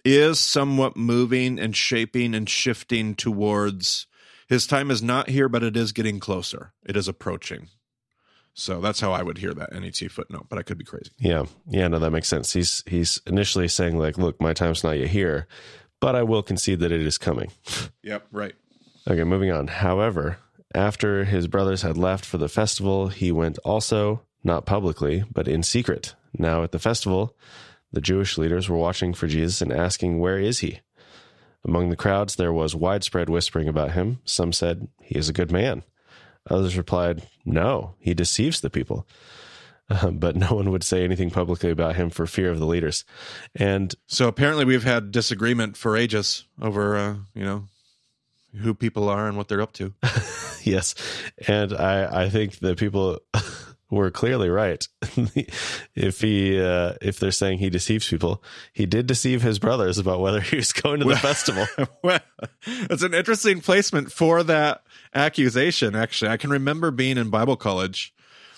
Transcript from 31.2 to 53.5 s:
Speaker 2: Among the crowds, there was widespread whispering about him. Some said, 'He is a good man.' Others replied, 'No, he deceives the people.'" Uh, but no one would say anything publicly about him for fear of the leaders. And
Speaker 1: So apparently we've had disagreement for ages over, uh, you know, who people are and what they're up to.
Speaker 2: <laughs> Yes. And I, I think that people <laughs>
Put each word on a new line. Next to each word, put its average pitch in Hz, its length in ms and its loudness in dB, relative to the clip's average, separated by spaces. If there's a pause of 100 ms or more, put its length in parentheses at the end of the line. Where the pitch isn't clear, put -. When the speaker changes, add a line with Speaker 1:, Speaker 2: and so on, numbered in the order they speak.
Speaker 2:
Among 87 240 0
the 85 80 -2
crowds, 98 400 0
there 87 160 0
was 80 220 0
widespread 87 560 -2
whispering 82 360 0
about 76 260 0
him. 101 320 -2
Some 85 280 -2
said, 85 360 -2 (120)
'He - 160 -8
is 76 120 -2
a 78 40 -2
good 82 200 -2
man.' 98 320 0 (640)
Others 92 260 2
replied, 87 500 0 (200)
'No, 90 520 0
he - 140 -2
deceives 107 480 0
the - 100 -4
people.'" - 380 -4 (800)
Uh, 98 200 2
but 85 260 0
no 95 120 2
one 98 220 2
would 92 140 0
say 92 180 2
anything 90 280 0
publicly 87 400 0
about 82 260 0
him 87 140 0
for 82 160 -2
fear 92 240 0
of 80 80 -2
the 78 80 0
leaders. 82 380 0 (500)
And 98 400 0 (120)
Speaker 1:
So 123 220 2
apparently 143 380 2
we've 127 180 4
had 117 260 0
disagreement 113 680 0
for 110 180 0
ages 107 480 0 (160)
over, 104 340 0
uh, 101 200 -2 (200)
you 104 100 -8
know, 101 200 -4 (960)
who 110 140 0
people 107 340 -2
are 101 200 0
and 101 100 -4
what 101 100 -6
they're 101 140 0
up 110 120 -6
to. 98 280 -8
Speaker 2:
<laughs> - 320 -2 (300)
Yes. 92 300 0 (520)
And 104 260 2
I, 95 520 2
I 95 40 2
think 107 300 0
that 92 180 0
people 98 440 0 (120)
<laughs> - 580 -8